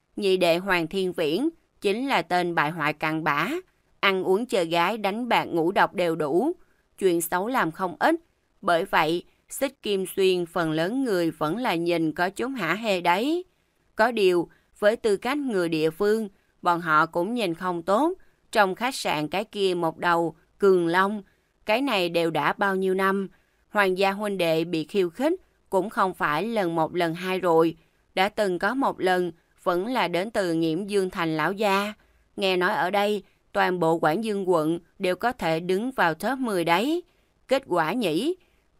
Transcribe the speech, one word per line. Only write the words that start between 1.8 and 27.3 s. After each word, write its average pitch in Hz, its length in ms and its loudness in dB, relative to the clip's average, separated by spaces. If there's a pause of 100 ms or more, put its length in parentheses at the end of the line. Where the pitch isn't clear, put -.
chính 220 260 -2
là 220 140 0
tên 175 340 -2
bại 151 160 0
hoại 156 220 -2
cặn 156 300 -2
bã, 151 260 0 (500)
ăn 190 240 0
uống 196 220 0
chơi 196 200 0
gái, 170 320 0
đánh 220 320 -4
bạc 175 160 2
ngủ 170 260 0
độc 196 220 2
đều 175 220 0
đủ, 170 360 0 (460)
chuyện 175 240 2
xấu 180 260 -4
làm 220 240 -2
không 180 280 -6
ít. - 160 4 (460)
Bởi 175 240 0
vậy, 170 380 0 (260)
Xích - 320 -6
Kim 196 240 -2 (100)
Xuyên 185 300 2
phần 165 260 -2
lớn 185 320 -2
người 175 280 0
vẫn 160 260 -4
là 233 180 -2
nhìn 165 360 0
có 180 180 -2
chút 226 180 -6
hả 208 260 -4
hê 202 280 -2
đấy. 240 440 0 (500)
Có 233 160 2
điều, 185 380 2 (300)
với 214 160 4
tư 208 220 0
cách 262 200 -4
người 208 320 -2
địa 160 200 0
phương, 208 400 0 (320)
bọn 175 200 0
họ 160 240 4
cũng 175 280 -2
nhìn 208 200 -2
không 175 300 -6
tốt. 277 300 2 (380)
Trong 190 240 2
khách 254 200 -4
sạn 151 320 -2
cái 196 160 -4
kia 196 300 -2
một 170 240 -2
đầu, 170 380 0 (220)
Cường 185 300 4
Long, 190 340 0 (440)
cái 220 160 0
này 202 280 0
đều 170 220 0
đã 156 220 0
bao 196 220 0
nhiêu 190 180 0
năm. 190 340 0 (420)
Hoàng 190 280 0
gia 196 140 2
huynh 202 260 -4
đệ 165 260 2
bị 165 200 -4
khiêu 180 260 0
khích, 277 240 0 (360)
cũng 196 200 0
không 196 240 -2
phải 160 340 -2
lần 196 280 -2
một 160 200 -2
lần 170 200 0
hai 185 240 -4